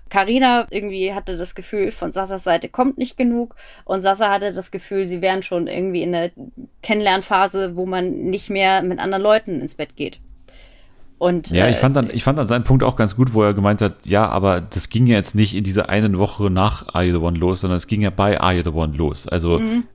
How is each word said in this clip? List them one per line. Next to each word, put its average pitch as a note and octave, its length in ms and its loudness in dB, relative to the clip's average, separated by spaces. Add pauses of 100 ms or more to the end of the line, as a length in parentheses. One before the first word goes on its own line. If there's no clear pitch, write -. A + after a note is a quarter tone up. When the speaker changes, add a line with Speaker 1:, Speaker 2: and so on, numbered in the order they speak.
Speaker 1:
Carina A#3+ 600 2
irgendwie G3 440 -4
hatte F#3+ 240 -8
das F3 160 -8
Gefühl, G3+ 380 -4
von E3+ 220 -8
Sasas F#3+ 320 -6
Seite E3+ 240 0
kommt C4 280 0
nicht B3 200 -6
genug. A#3+ 380 -2 (280)
Und F#3+ 180 -4
Sasa G3 280 2
hatte G3+ 240 -2
das F#3 180 -10
Gefühl, G3 340 -4
sie F3 160 -6
wären F#3+ 220 0
schon F3 240 -4
irgendwie F3+ 340 -4
in F3 120 -2
der F3 180 -2 (500)
Kennenlernphase, G3 920 0
wo F#3 100 -4
man F#3 240 -2 (200)
nicht F#3+ 200 -6
mehr F#3+ 340 2
mit F3 160 -2
anderen G3 240 -2
Leuten G#3 360 2
ins C#3+ 160 -10
Bett - 220 -12
geht. - 240 -10 (1000)
Und, F3+ 300 0
Speaker 2:
Ja, F2 180 4
ich A#2+ 100 4
Speaker 1:
äh, - 20 -2
Speaker 2:
fand C3+ 160 4
dann, B2+ 180 0
ich A#2 100 -2
fand C#3 140 2
dann C3+ 100 0
seinen A#2+ 160 2
Punkt C3 200 4
auch B2 120 2
ganz G#2 200 0
gut, B2 180 2
wo A2 80 4
er G#2 140 4
gemeint G2+ 260 2
hat, G2 240 -2
"Ja, G2+ 240 2
aber F#2+ 320 2
das - 280 -8
ging A#2+ 180 4
ja A#2+ 80 6
jetzt G2+ 180 0
nicht G#2 220 2
in G#2 80 -2
dieser F#2+ 260 -4
einen G2+ 300 0
Woche G2+ 320 0
nach F#2+ 420 0
Are F2+ 120 0
You F2+ 120 2
the D#2+ 80 0
One E2+ 140 0
los, F2+ 220 0
sondern F2+ 160 0
es E2+ 100 -6
ging G#2 140 -2
ja G2+ 100 2
bei G2+ 280 0
Are F#2 140 2
You F2+ 100 2
the E2+ 60 -2
One D#2 260 -2
los." D2 320 -2
Also, E2+ 320 0
Speaker 1:
Mhm. A3+ 360 0